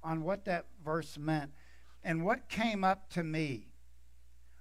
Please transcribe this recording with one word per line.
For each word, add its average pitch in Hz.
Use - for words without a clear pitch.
on 160
what 196
that 175
verse 156
meant. 151
And 165
what 214
came 208
up 190
to 175
me 156